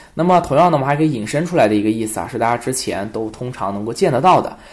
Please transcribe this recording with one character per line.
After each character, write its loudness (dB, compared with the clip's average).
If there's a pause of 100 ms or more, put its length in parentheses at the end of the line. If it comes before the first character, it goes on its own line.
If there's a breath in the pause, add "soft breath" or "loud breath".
(140 loud breath)
那 -2
么 6
同 0
样 6
呢， 2
我 2
们 -2
还 0
可 0
以 2
引 -4
申 -2
出 -4
来 4
的 2
一 2
个 2
意 -2
思 -6
啊， -6
是 -6
大 0
家 0
之 -4
前 -6
都 -6
通 -10
常 -6
能 -6
够 -4
见 0
得 0
到 6
的， -6 (140 loud breath)